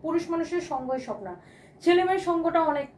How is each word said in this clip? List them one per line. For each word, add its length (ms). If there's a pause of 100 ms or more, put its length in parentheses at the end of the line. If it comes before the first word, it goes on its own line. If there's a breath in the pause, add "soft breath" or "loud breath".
পুরুষ 280
মানুষের 320
সঙ্গই 380
সব 240
না, 120 (460 loud breath)
ছেলে 220
মেয়ের 160
সঙ্গটা 420
অনেক 260 (100)